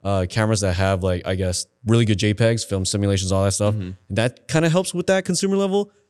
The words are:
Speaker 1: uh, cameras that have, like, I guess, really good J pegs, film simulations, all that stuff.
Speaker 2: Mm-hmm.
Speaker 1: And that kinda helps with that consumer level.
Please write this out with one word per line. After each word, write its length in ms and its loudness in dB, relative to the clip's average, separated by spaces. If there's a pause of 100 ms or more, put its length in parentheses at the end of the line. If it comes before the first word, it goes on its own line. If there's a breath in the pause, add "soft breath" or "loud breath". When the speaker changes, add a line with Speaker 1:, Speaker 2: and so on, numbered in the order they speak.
Speaker 1:
uh, 260 0
cameras 320 2
that 140 0
have, 280 0
like, 220 -2
I 100 -2
guess, 300 -4 (200)
really 200 4
good 140 0
J 160 2
pegs, 280 2
film 220 -4
simulations, 460 0
all 140 2
that 80 2
stuff. 200 0
Speaker 2:
Mm-hmm. 180 -6 (180)
Speaker 1:
And 80 -4
that 300 -2
kinda 220 2
helps 240 0
with 140 -4
that 180 2
consumer 320 0
level. 340 0 (180 soft breath)